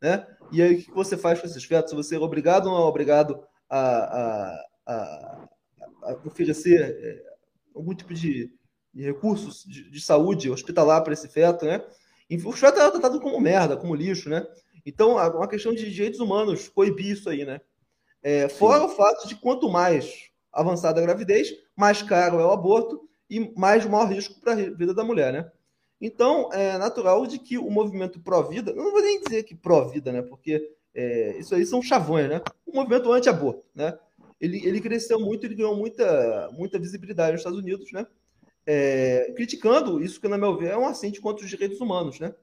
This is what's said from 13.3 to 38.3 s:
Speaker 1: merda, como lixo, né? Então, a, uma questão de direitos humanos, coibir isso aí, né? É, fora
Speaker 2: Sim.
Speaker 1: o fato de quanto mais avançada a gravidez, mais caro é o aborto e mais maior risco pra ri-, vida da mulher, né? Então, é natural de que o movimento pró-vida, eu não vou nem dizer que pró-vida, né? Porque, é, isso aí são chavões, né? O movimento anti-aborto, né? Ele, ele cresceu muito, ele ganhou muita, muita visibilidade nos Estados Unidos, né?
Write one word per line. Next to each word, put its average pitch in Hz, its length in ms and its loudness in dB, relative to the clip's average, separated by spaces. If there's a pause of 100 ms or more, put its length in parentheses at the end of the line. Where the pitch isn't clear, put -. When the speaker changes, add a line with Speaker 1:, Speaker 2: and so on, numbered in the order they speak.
Speaker 1:
merda, 165 360 2
como 170 180 -4
lixo, 170 340 -4
né? 165 180 -4 (400)
Então, 220 320 4
a, 170 100 2
uma 165 200 -4
questão 214 260 -4
de 214 160 -8
direitos 208 300 -4
humanos, 208 480 -2
coibir 196 440 0
isso 202 160 -8
aí, 143 160 -4
né? 139 160 -10 (600)
É, 143 260 0
fora 233 320 6
Speaker 2:
Sim. 339 60 2
Speaker 1:
o - 40 0
fato 208 380 2
de 233 80 -12
quanto 247 320 0
mais 175 640 0 (220)
avançada 165 480 0
a - 20 2
gravidez, 196 500 0 (240)
mais 208 260 4
caro 175 380 2
é 165 60 4
o 190 60 6
aborto 226 560 0 (200)
e 214 280 -6
mais 208 280 4
maior 208 220 2
risco 196 340 -6
pra 233 140 0
ri-, 190 160 -4
vida 175 240 -2
da 220 100 -2
mulher, 160 280 0
né? 165 180 -8 (500)
Então, 247 520 0
é 190 260 -2
natural 214 480 2
de 240 120 -8
que 240 200 -8
o 208 120 -6
movimento 190 500 -2
pró-vida, 180 520 -2
eu 302 120 -6
não 403 80 -2
vou 415 100 4
nem 403 180 2
dizer 226 220 -4
que 220 120 -14
pró-vida, 139 580 0
né? 123 100 -4
Porque, 151 500 -6 (220)
é, 117 440 -4
isso 175 160 -6
aí 180 100 4
são 247 180 -2
chavões, 160 460 0
né? 160 120 -4 (260)
O 339 80 -14
movimento 247 380 0
anti-aborto, 202 520 2 (100)
né? 156 240 -6 (420)
Ele, 180 260 -4
ele 202 140 0
cresceu 226 380 -2
muito, 214 280 -4
ele 214 80 -8
ganhou 214 220 -2
muita, 143 760 0
muita 185 260 -6
visibilidade 175 540 -4
nos 165 80 -4
Estados 175 180 -8
Unidos, 196 340 -8
né? 202 140 -10 (600)